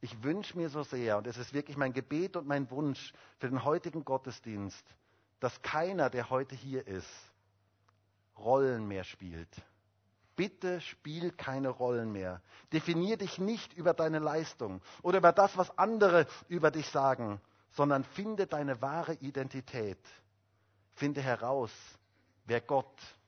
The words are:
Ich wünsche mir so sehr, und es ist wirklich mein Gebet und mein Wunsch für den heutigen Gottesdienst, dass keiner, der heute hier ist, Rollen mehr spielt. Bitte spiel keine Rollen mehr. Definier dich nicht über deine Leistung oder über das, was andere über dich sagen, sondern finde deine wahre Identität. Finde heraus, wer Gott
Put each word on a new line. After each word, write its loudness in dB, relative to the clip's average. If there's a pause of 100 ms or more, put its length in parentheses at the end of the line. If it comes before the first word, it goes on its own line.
Ich -12
wünsche -4
mir -2
so -4
sehr, 0
und -4
es -8
ist -10
wirklich -4
mein 0
Gebet -4
und -6
mein -2
Wunsch -4 (260)
für -6
den -2
heutigen -2
Gottesdienst, -6 (560)
dass -4
keiner, 0
der -4
heute -2
hier -8
ist, -8 (1300)
Rollen 2
mehr -4
spielt. -12 (880)
Bitte -2
spiel -6
keine -4
Rollen 0
mehr. -6 (320)
Definier 0
dich -6
nicht -4
über 2
deine 2
Leistung -4 (220)
oder 4
über 10
das, 6
was 0
andere 6 (180)
über 4
dich 2
sagen, 2 (300)
sondern 2
finde -2
deine -2
wahre -2
Identität. -6 (960)
Finde -2
heraus, -2 (720)
wer 0
Gott -2 (260)